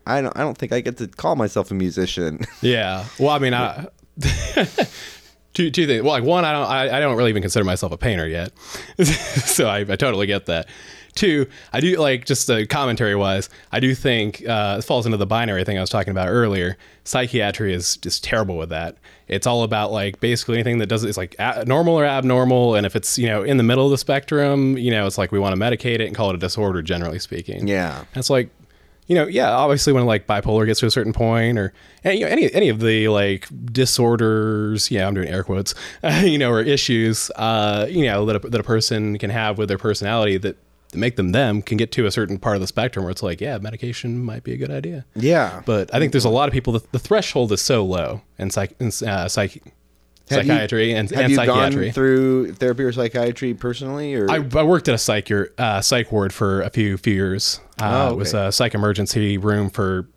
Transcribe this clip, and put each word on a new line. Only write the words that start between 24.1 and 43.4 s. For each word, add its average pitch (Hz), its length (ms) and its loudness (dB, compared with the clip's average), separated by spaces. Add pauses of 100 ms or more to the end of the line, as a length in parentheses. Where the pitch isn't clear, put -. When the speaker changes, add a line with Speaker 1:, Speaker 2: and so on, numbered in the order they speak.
Speaker 2:
you 123 120 0
know, 107 160 2
it's 98 120 -2
like, 95 160 -2
we 101 60 2
wanna 98 180 2
medicate 117 380 0
it 113 120 -2
and 87 80 -10
call 104 140 0
it 92 60 -2
a 87 40 -8
disorder, 92 420 -2
generally 85 380 -4
speaking. - 480 -8
Speaker 1:
Yeah. 87 460 -2
Speaker 2:
That's 131 160 -4
like, 127 200 2 (580)
you 175 80 2
know, 156 120 2
yeah, 196 240 2
obviously 143 400 2
when, 123 140 4
like, 110 220 0
bipolar 107 380 2
gets 110 140 2
to - 60 2
a 110 60 2
certain 113 200 0
point 113 460 2
or, 95 160 -2 (320)
and, 190 120 2
you 226 60 -2
know, 160 80 -2
any, 294 220 2
any 180 160 4
of 110 100 0
the, 110 300 4
like, 101 400 0 (160)
disorders, 110 1200 2
yeah, 101 160 0
I'm 98 80 0
doing 92 140 -2
air 92 160 -4
quotes, 98 320 -4 (260)
<laughs> 156 200 2
you 170 160 4
know, 127 140 2
or 113 100 4
issues, 113 760 0
uh, 107 540 0
you 165 160 2
know, 104 220 2
that 107 180 0
a, - 40 -12
that 117 120 0
a - 20 -10
person 107 540 0
can 101 120 -6
have 107 280 -2
with 107 100 -2
their 98 100 -2
personality 104 600 0
that, 95 180 -4 (360)
that - 60 -10
make 123 180 -2
them 92 160 0
them 107 300 2
can 107 160 -4
get 110 160 0
to 123 120 0
a 98 60 0
certain 101 260 -2
part 104 200 0
of - 20 -2
the 92 80 -4
spectrum 107 380 -4
where 87 60 -4
it's - 120 -8
like, 87 160 -4
yeah, 123 200 -6